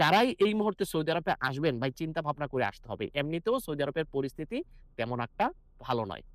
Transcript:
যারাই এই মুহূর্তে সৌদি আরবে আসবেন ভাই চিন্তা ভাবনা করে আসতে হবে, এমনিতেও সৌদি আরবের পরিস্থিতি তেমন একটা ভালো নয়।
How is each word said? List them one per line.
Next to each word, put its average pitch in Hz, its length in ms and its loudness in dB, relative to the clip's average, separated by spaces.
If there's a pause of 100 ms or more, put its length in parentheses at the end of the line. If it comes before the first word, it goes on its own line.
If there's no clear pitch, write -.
যারাই 185 280 6 (160)
এই 208 140 6
মুহূর্তে 208 340 0
সৌদি 160 200 0
আরবে 170 200 0 (160)
আসবেন 139 320 0
ভাই 135 100 0 (100)
চিন্তা 160 260 -4
ভাবনা 147 260 -2
করে 127 180 2
আসতে - 200 -12
হবে, 104 140 -4 (160)
এমনিতেও 170 360 0 (100)
সৌদি 147 180 -2
আরবের 151 300 -2
পরিস্থিতি 143 440 -4 (400)
তেমন 120 280 -2
একটা - 180 -2 (420)
ভালো 120 240 0
নয়। 67 140 -10 (100)